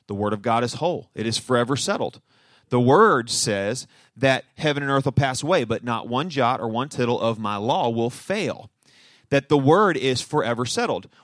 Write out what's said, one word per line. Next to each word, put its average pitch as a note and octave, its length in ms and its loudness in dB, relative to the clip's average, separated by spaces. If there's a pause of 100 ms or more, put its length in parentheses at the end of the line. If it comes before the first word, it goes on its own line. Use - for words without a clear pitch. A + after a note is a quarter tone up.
The G2+ 80 -10
Word G#2 180 -2
of G#2 100 -6
God A#2 200 0
is A#2+ 120 -2
whole. E3 400 -6
It A2 120 -4
is A#2 120 -2
forever C3 380 0
settled. C3+ 440 -4 (480)
The B2 120 2
Word C3+ 480 6
says G#2 580 -2 (300)
that C3+ 280 2 (120)
heaven C#3+ 260 0
and C#3 100 -2
earth C#3 140 2
will C3+ 60 -2
pass C3 300 0
away, D3+ 220 0
but A2 180 -4
not A#2 260 -6
one C3+ 220 -4
jot C3 300 0
or A#2 80 -4
one A#2+ 200 -4
tittle B2 320 -2
of A2+ 180 -2
my G#2 180 -4
law B2+ 320 -2
will A#2 220 -2
fail. F#3 600 -8 (600)
That C#3 180 0
the D3 100 4
Word D#3+ 380 4
is B2+ 240 -2
forever A#2+ 460 -2
settled. D3+ 420 -4 (140)